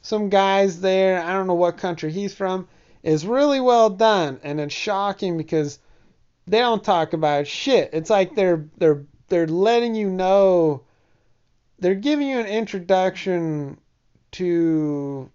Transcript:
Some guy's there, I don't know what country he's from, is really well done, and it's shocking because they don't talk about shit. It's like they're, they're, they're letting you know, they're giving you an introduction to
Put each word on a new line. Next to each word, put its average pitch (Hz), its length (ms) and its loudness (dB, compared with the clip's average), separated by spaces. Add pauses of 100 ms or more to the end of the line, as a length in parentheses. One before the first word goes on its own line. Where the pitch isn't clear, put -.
Some 214 260 -4
guy's 196 500 2
there, 190 440 2
I 175 100 -4
don't 190 140 -2
know 180 80 0
what 175 220 0
country 160 340 -6
he's 196 240 -8
from, 185 320 -6 (340)
is 156 240 -2
really 269 340 2
well 240 300 4
done, 190 540 2
and 147 160 -6
it's 147 160 -6
shocking 196 640 -4
because 151 420 -4 (720)
they 214 100 2
don't 226 240 0
talk 170 300 0
about 147 340 0
shit. 220 460 0
It's 160 160 -4
like 196 260 2
they're, 175 300 2 (120)
they're, 147 280 2 (220)
they're 170 200 0
letting 226 460 2
you 214 160 -2
know, 185 720 2 (960)
they're 185 180 0
giving 285 320 -2
you 262 120 -2
an 220 80 -4
introduction 185 1300 -2 (520)
to 151 1040 -2